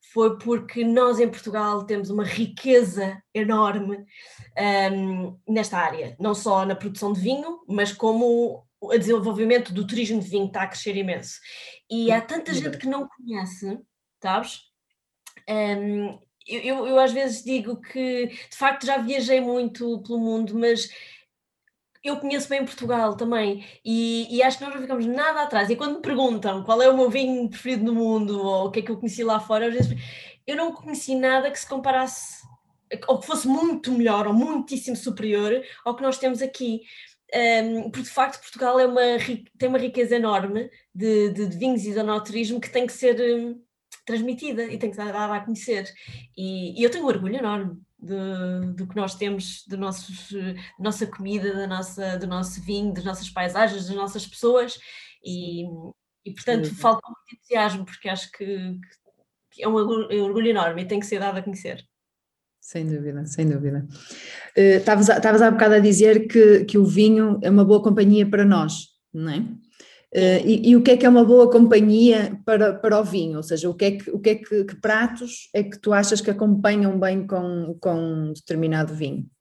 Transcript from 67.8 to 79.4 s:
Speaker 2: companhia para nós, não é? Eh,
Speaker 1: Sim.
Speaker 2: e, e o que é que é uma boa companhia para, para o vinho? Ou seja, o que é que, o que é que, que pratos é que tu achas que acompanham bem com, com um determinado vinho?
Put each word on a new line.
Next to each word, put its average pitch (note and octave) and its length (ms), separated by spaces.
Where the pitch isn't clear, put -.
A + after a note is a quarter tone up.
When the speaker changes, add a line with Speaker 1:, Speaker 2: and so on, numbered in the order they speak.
Speaker 2:
companhia G#3 480
para G3+ 140
nós, D#3+ 440
não D#3+ 180
é? D3 120
Eh, F#3 280
Speaker 1:
Sim. - 80
Speaker 2:
e, A3+ 240
e B3 40
o A#3+ 80
que C4 80
é B3 60
que B3 80
é B3 40
uma A#3+ 140
boa A#3+ 260
companhia A3 960
para, G#3+ 280
para G#3 260
o G#3+ 60
vinho? E3 320
Ou D#3 60
seja, D#3+ 260
o F3 40
que F#3+ 120
é G3+ 60
que, G3+ 200
o G3+ 80
que G#3 120
é A3+ 40
que, G#3+ 300
que G3 100
pratos A#3+ 800
é G#3 100
que G3+ 160
tu G#3 140
achas G#3 260
que G#3+ 100
acompanham G3+ 720
bem F#3+ 260
com, F3+ 540
com F3 160
um D#3+ 380
determinado D#3 600
vinho? C#3 320